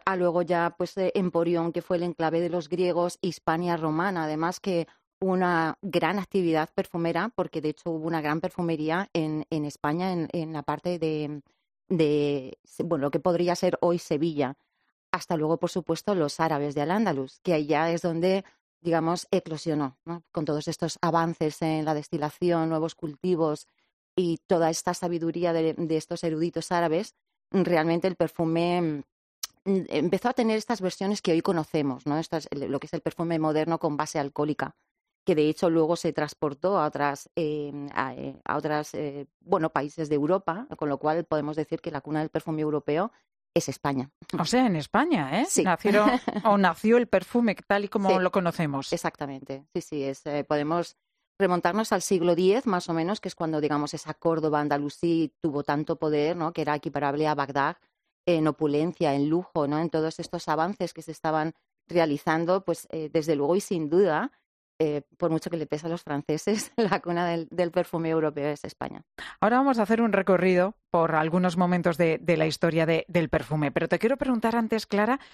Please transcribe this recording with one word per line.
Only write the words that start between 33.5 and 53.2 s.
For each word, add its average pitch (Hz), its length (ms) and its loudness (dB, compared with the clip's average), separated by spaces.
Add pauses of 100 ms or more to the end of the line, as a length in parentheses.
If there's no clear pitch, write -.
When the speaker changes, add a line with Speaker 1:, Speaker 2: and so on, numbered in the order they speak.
Speaker 1:
con 151 180 -2
base 151 220 -4
alcohólica, 147 560 -4 (500)
que 185 100 2
de 151 140 4
hecho 170 220 2
luego 165 260 4
se 165 160 -2
transportó 151 680 -2
a 151 80 2
otras, 143 500 -2
eh, 151 360 -2 (220)
a, 131 200 -4
eh, 135 300 -10
a 110 120 -2
otras, 151 380 -4
eh, 143 320 -8 (140)
bueno, 165 300 0
países 147 380 -4
de 151 80 2
Europa, 180 500 0 (100)
con 151 120 -4
lo 139 100 -2
cual 156 260 0
podemos 151 320 -4
decir 156 240 -4
que 170 120 -8
la 143 100 -6
cuna 151 180 -4
del 156 100 -4
perfume 160 320 -4
europeo 151 480 -2 (460)
es 165 120 -2
España. 139 420 -4 (280)
Speaker 2:
O 170 60 -2
sea, 247 220 2
en 202 100 2
España, 190 640 0
¿eh? 302 80 0
Speaker 1:
Sí. - 140 0
Speaker 2:
Nacieron, 202 480 4
Speaker 1:
<laughs> 247 340 -2
Speaker 2:
o 202 140 6
nació 196 400 4
el 240 80 2
perfume 214 480 2 (120)
tal 202 180 2
y 202 40 -8
como 196 220 0
Speaker 1:
Sí. 185 80 6
Speaker 2:
lo 180 140 2
conocemos. 160 600 0
Speaker 1:
Exactamente. 139 800 -6
Sí, 180 80 -2
sí, 151 220 -6
es, 135 240 -6
eh, 147 180 -2
podemos 151 520 0 (420)
remontarnos 180 540 2
al 190 100 0
siglo 175 320 2
diez, 185 320 4
más 180 220 0
o 175 60 -2
menos, 165 260 -2